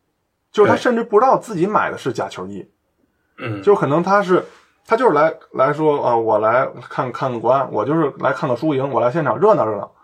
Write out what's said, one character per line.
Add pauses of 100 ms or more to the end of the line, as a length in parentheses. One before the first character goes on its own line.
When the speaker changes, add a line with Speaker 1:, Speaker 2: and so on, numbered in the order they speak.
(520)
Speaker 1:
就
是
他
甚
至
不
知
道
自
己
买
的
是
假
球
衣。 (680)
Speaker 2:
对。
嗯。
Speaker 1:
就
可
能
他
是， (420)
他
就
是
来， (200)
来
说，
啊，
我
来 (220)
看，
看
个
国
安，
我
就
是
来
看
个
输
赢，
我
来
现
场
热
闹
热
闹。 (120)